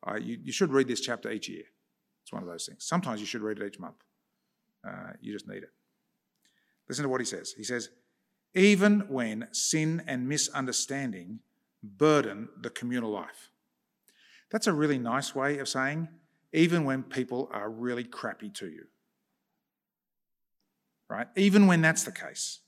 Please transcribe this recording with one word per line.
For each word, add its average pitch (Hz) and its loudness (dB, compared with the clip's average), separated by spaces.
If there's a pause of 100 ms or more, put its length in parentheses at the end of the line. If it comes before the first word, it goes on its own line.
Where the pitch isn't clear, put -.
Uh, 95 -6
you, 107 -8
you - -10
should 165 0
read 135 4
this 117 -2
chapter 113 -6
each 110 -8
year. 90 -12 (580)
It's - -18
one 101 -8
of 87 -10
those 82 -10
things. - -16
Sometimes 135 -2
you 104 -8
should 110 -8
read 107 -6
it 101 -6
each 101 -12
month. - -16 (800)
Uh, 95 -14
you 104 -10
just 104 -12
need 98 -12
it. - -20 (1120)
Listen 131 -4
to 143 0
what 131 0
he 117 -2
says. - -8
He 107 -14
says, 113 -6 (640)
"Even 202 6
when 117 -4
sin 160 0
and 127 -4
misunderstanding 131 -4 (420)
burden 113 2
the 104 -10
communal 120 -4
life." - -8 (1000)
That's - 0
a 196 4
really 147 4
nice 123 -2
way 139 0
of 135 -6
saying, 147 -2 (420)
"Even 165 4
when 135 0
people 127 -4
are 104 -6
really 120 -4
crappy 110 -10
to 98 -12
you." 80 -18 (2250)
Right? 107 -8
Even 202 8
when 175 8
that's 160 4
the - -8
case. - -10